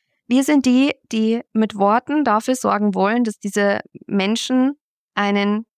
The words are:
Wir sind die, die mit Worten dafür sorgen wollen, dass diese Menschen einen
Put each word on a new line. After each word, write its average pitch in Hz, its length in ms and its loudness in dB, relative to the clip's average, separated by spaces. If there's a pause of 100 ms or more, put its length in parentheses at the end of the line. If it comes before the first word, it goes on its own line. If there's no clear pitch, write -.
(280)
Wir 254 160 2
sind 285 220 2
die, 262 300 2 (160)
die 226 320 -2 (100)
mit 220 220 -2
Worten 233 480 0
dafür 233 320 0
sorgen 202 400 0
wollen, 208 280 0
dass 214 140 -4
diese 202 440 -2 (260)
Menschen 233 640 0 (400)
einen 202 540 -2 (100)